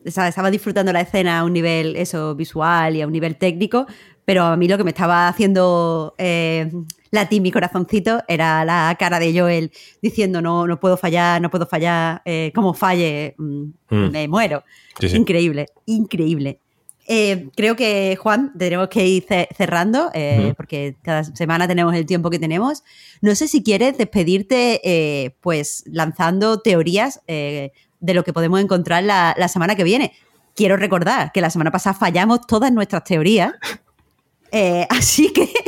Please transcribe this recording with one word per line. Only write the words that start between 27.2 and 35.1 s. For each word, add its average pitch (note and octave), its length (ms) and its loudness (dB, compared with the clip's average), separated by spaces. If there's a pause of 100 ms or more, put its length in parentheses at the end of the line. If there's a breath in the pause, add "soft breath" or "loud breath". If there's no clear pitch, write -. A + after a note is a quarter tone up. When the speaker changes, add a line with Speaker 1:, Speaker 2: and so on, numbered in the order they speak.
Speaker 1:
eh, C#3+ 440 -8 (300 soft breath)
de F3 120 0
lo F3 120 2
que E3+ 80 -4
podemos E3 260 0
encontrar F3+ 460 0
la, F#3 320 2
la F3+ 100 2
semana F3+ 280 0
que F#3 100 0
viene. A3 260 2 (420 soft breath)
Quiero G3 220 2
recordar F#3+ 560 0
que - 80 -2
la F3 100 2
semana D#3+ 220 0
pasada F#3+ 260 0
fallamos G#3 480 2
todas B3 280 2
nuestras G3+ 320 -2
teorías. F#3+ 480 2 (960 loud breath)
Eh, F3+ 380 0
<laughs> - 20 -2
así B3+ 440 2